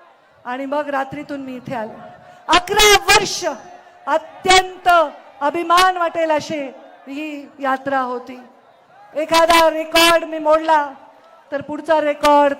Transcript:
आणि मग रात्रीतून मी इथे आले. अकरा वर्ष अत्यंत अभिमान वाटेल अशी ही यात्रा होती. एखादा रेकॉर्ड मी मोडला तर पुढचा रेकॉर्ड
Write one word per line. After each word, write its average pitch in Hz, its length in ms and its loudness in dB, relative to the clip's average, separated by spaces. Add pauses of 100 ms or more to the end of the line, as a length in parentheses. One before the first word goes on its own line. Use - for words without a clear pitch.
(460)
आणि 254 200 -8
मग 285 240 -6
रात्रीतून 277 520 -8
मी 262 140 -14
इथे 247 200 -12
आले. - 360 -12 (360)
अकरा 403 480 2
वर्ष 392 500 0 (640)
अत्यंत 370 800 0 (520)
अभिमान 339 560 2
वाटेल 330 340 -2
अशी 302 280 -4 (480)
ही 285 420 -12 (100)
यात्रा 269 400 -4
होती. 247 400 -8 (760)
एखादा 330 540 4
रेकॉर्ड 330 540 2
मी 320 160 -8
मोडला 311 520 2 (600)
तर 277 100 -6
पुढचा 302 400 -2
रेकॉर्ड 294 580 2